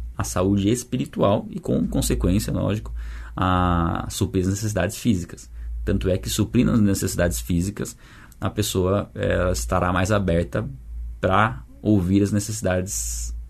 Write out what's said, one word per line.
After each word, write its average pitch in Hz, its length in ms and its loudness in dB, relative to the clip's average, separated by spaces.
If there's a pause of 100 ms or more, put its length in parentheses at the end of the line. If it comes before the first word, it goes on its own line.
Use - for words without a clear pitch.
(180)
a - 60 -2
saúde 98 460 2
espiritual - 800 0
e, 175 100 -8
com - 280 0
consequência, - 680 2
lógico, 101 400 -2 (420)
a 90 760 2
suprir 95 340 0
as 95 60 0
necessidades 98 480 -2
físicas. - 520 -2 (340)
Tanto 95 260 0
é 92 80 2
que, - 120 -6
suprindo 110 420 2
as 117 80 4
necessidades 95 600 2
físicas, 92 580 -2 (420)
a 95 100 -2
pessoa, 98 680 0
eh, 90 360 0
estará 92 400 0
mais 90 200 2
aberta 90 560 0 (520)
pra 104 440 2 (180)
ouvir 98 400 4
as 101 100 2
necessidades 98 1040 -2 (140)